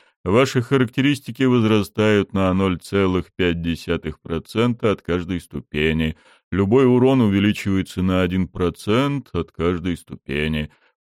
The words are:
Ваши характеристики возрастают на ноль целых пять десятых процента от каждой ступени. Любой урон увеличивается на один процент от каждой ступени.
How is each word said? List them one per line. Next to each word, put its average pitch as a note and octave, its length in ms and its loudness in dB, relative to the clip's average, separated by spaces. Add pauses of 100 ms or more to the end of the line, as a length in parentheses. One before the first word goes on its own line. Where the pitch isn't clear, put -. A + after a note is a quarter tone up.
(220)
Ваши B2 380 0
характеристики C3 840 -2
возрастают G#2+ 880 2
на F#2+ 200 0
ноль F#2 260 0
целых F#2 560 -2
пять F2 280 0
десятых E2 580 -4
процента A2+ 680 -2
от F#2+ 100 -2
каждой F2 400 -4
ступени. D#2 760 -2 (340)
Любой G2+ 360 2
урон B2+ 340 4
увеличивается G2 840 0
на F#2 200 2
один F#2 260 -2
процент A#2 840 -4
от E2+ 180 -4
каждой F2 460 -4
ступени. D2+ 760 -6 (300)